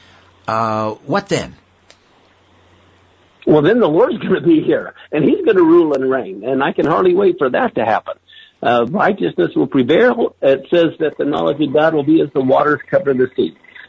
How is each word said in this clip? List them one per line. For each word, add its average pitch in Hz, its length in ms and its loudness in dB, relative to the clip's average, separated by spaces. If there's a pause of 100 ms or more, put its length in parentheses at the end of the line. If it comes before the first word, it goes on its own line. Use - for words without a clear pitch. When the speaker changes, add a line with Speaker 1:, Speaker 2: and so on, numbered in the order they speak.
(460)
Speaker 1:
uh, 110 460 -4 (140)
what 196 240 -6
then? - 260 -6 (1900)
Speaker 2:
Well, 151 140 4
then 208 180 2
the 196 80 2
Lord's 220 300 0
gonna 165 240 -2
be 170 200 2
here, - 320 -2 (200)
and 151 100 -2
he's 359 220 0
gonna 190 180 4
rule 160 300 4
and 131 160 -2
reign, 101 360 -6
and 135 160 -2
I 165 120 -2
can 175 120 -2
hardly 180 300 2
wait 190 220 0
for 131 120 0
that 226 260 -2
to 117 100 -2
happen. 107 300 -2 (460)
Uh, 120 280 0
righteousness 180 680 -2
will 147 120 0
prevail. 202 720 0
It 135 280 0
says 170 300 0
that 151 180 -4
the 151 60 -4
knowledge 151 380 -2
of 139 120 -4
God 156 200 2
will 143 100 -2
be 156 180 2
as 151 120 -2
the 139 80 -2
waters 139 480 0
cover 135 240 0
the 123 200 0
sea. 87 220 -4 (340)